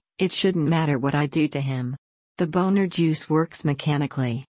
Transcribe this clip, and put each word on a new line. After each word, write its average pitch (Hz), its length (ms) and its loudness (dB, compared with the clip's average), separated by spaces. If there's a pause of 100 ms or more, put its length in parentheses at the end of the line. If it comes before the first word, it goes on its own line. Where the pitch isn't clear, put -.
(180)
it 185 140 0
shouldn't 175 360 0
matter 156 300 2
what 139 160 -2
I 147 140 2
do 151 220 0
to 139 120 -4
him. 131 340 -4 (440)
The 175 80 0
boner 190 400 2
juice 165 420 0
works 156 340 0
mechanically. 139 800 -2 (180)